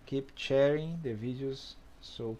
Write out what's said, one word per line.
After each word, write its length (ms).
keep 260
sharing 720
the 100
videos 600
so 380